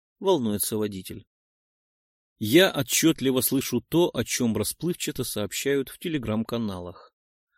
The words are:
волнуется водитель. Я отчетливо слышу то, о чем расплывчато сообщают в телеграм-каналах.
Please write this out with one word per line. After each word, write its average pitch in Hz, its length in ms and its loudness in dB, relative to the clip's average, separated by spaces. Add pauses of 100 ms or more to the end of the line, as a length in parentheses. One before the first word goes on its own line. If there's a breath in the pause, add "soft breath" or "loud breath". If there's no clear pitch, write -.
(200)
волнуется 117 580 0
водитель. 101 500 -6 (1120)
Я 147 320 6
отчетливо 135 720 2
слышу 123 400 0
то, 170 300 2
о 120 120 -2
чем 117 340 0
расплывчато - 680 -4
сообщают 135 640 -2
в - 100 -18
телеграм-каналах. 110 1120 -4 (440)